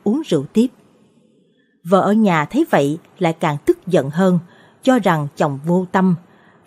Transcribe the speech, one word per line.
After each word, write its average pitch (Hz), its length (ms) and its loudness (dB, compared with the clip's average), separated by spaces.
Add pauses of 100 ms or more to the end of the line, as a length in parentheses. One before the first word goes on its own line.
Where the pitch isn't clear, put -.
uống 240 220 -2
rượu 147 280 -2
tiếp. 233 140 2 (1200)
Vợ 185 120 4
ở 180 120 0
nhà 185 320 2
thấy 277 240 -2
vậy 151 300 0 (200)
lại 165 140 0
càng 156 320 -4
tức - 220 0
giận 160 220 0
hơn, 180 300 0 (440)
cho 254 160 2
rằng 165 360 -2
chồng 143 300 -4
vô 175 260 0
tâm. 190 240 2 (520)